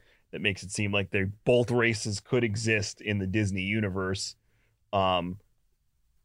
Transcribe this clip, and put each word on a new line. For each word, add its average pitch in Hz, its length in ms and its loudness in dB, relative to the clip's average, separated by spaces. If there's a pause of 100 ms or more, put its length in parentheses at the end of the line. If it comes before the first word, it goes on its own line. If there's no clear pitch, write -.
(320)
that 78 100 -8
makes 98 220 0
it 92 80 -12
seem 104 200 -2
like 101 200 -2
they, 98 140 0 (180)
both 120 260 4
races 117 500 0
could 123 240 0
exist 110 580 0
in 104 180 0
the 95 80 -2
Disney 95 360 0
universe, 98 720 -2 (560)
um, 92 480 2 (840)